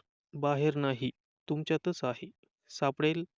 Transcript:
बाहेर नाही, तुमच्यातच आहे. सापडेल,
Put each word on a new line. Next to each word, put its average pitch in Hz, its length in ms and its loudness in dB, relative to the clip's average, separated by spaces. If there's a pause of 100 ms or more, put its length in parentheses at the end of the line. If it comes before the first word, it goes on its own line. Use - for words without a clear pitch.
(320)
बाहेर 143 420 2
नाही, 135 360 0 (380)
तुमच्यातच 156 560 -2
आहे. 127 260 -4 (380)
सापडेल, 156 560 0 (140)